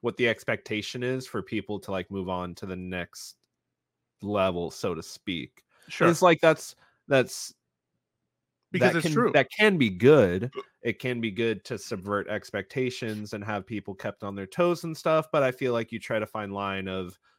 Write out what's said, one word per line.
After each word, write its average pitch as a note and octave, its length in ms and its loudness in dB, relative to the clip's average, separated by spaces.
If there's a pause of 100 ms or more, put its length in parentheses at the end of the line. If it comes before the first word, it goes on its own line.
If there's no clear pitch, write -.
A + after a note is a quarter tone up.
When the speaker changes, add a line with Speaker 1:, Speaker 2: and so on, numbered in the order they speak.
Speaker 1:
what A#2 160 -2
the A#2+ 120 4
expectation A2 720 -4
is B2+ 240 -4
for - 160 -6
people G#2 360 -6
to, G2+ 120 -10
like, F#2 200 -4
move F#2+ 180 -6
on F2+ 260 -6
to - 100 -12
the F#2 120 -8
next F2+ 600 -10 (840)
level, F#2+ 500 0
so F2+ 240 -4
to D#2+ 80 -10
speak. - 600 -10 (240)
Speaker 2:
Sure. - 240 2
Speaker 1:
It's D#3+ 100 2
like, F3 200 8
that's, - 340 4 (320)
that's - 460 0 (1160)
Speaker 2:
Because - 200 4
Speaker 1:
that E3+ 60 0
Speaker 2:
it's D#3+ 100 0
Speaker 1:
can, D#3 60 2
Speaker 2:
true. A#3 200 4
Speaker 1:
that - 180 6
can G#3 260 4
be B2 120 4
good. G#2 640 6 (320)
It A#2 160 -2
can B2 200 -4
be A2+ 120 -2
good A2 340 -2
to A#2 120 -8
subvert G2+ 500 -4
expectations G#2+ 1040 -6
and G#2 100 -8
have G#2 220 -6
people G2+ 300 -8
kept - 280 -10
on G2+ 120 -8
their G2 100 -8
toes F3 380 0
and E3 120 -6
stuff, D#3+ 360 0
but D3+ 100 2
I C3 100 2
feel B2 220 -2
like A#2 180 -2
you A2+ 80 -8
try A2+ 200 -4
to G#2+ 80 -4
find G2+ 260 -8
line G2 340 -4
of F#2 300 -6 (220)